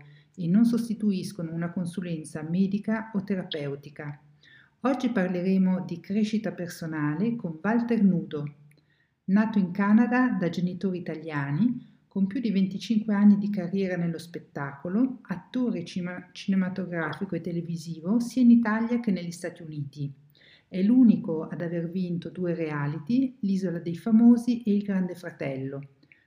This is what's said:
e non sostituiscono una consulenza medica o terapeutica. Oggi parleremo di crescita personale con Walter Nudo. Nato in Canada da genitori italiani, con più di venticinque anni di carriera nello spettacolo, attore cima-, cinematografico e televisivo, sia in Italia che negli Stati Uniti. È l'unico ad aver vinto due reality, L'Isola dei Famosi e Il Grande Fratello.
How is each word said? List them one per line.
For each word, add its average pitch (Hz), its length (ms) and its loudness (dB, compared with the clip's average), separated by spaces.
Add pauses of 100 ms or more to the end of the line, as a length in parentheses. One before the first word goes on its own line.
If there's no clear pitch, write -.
(360)
e 175 100 -6
non 196 180 6
sostituiscono 208 880 -2
una 170 200 -4
consulenza 170 680 -6
medica 196 720 -2
o 190 100 -4
terapeutica. 147 960 -8 (600)
Oggi 254 280 0
parleremo 185 760 2
di 170 140 -8
crescita 208 540 -2
personale 165 840 -4
con 165 260 -8
Walter 226 440 2
Nudo. 156 500 0 (680)
Nato 214 340 2
in 175 140 2
Canada 240 680 4
da 175 100 0
genitori 180 500 -2
italiani, 156 960 -2 (220)
con 196 100 2
più 269 140 -4
di 226 100 -2
venticinque 196 640 0
anni 208 240 8
di - 140 -2
carriera 180 480 -2
nello 170 180 -2
spettacolo, 170 1080 -4
attore 190 600 -4
cima-, 180 480 -8
cinematografico 180 1040 -2
e 165 80 -4
televisivo, 170 800 -2
sia 240 200 -2
in 240 100 8
Italia 233 500 4
che 226 100 -2
negli 175 200 -2
Stati 170 300 -10
Uniti. 147 500 -10 (560)
È 185 140 -4
l'unico 190 640 4
ad 160 140 -8
aver 170 300 -4
vinto 175 400 -4
due 175 240 -2
reality, 160 840 -2
L'Isola 185 400 -2
dei 170 160 -6
Famosi 233 680 6
e 202 100 2
Il 202 100 2
Grande 185 320 -2
Fratello. 139 760 -8 (380)